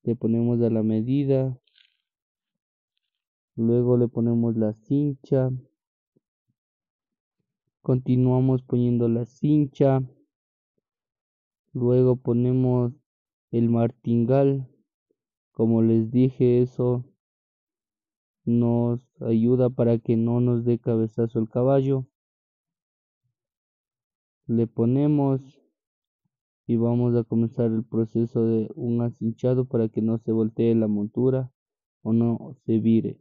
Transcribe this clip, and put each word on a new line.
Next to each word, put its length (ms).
Le 120
ponemos 440
a 80
la 140
medida. 720
Luego 400
le 140
ponemos 480
la 160
cincha. 760
Continuamos 840
poniendo 440
la 180
cincha. 760
Luego 460
ponemos 760
el 180
martingal. 960
Como 300
les 280
dije, 500
eso 440
nos 560
ayuda 480
para 300
que 180
no 240
nos 240
dé 140
cabezazo 600
el 80
caballo. 600
Le 200
ponemos 960
y 120
vamos 380
a 80
comenzar 440
el 160
proceso 640
de 300
un 260
acinchado 640
para 240
que 120
no 160
se 140
voltee 440
la 120
montura 640
o 120
no 420
se 140
vire. 420